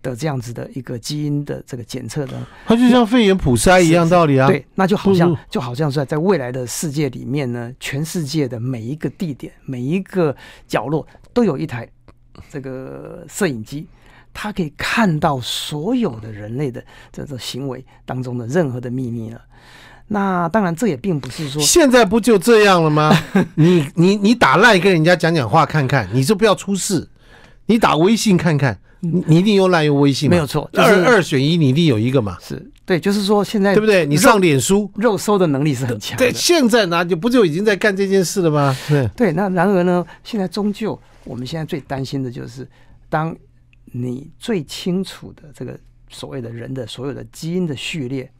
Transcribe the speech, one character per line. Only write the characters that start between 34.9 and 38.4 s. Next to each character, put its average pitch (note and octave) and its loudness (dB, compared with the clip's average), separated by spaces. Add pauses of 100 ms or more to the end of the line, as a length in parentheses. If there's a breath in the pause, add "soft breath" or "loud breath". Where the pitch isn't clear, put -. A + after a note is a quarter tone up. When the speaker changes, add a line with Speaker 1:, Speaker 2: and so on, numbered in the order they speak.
Speaker 1:
肉， A3 2
肉 G3 0
搜 G#3 0
的 F#3 2
能 C3+ 0
力 D3+ 0
是 B2+ -4
很 A2+ -4
强 - -10
的。 B3+ 2
Speaker 2:
对， B3 0
现 E4 2
在 A3 4
呢， E3+ 0
就 F3 -2
不 F3 -2
就 A#3+ 4
已 D#3+ 0
经 F3 -2
在 G#3+ 2
干 G3+ 0
这 G3 -2
件 F#3+ 2
事 G3 -4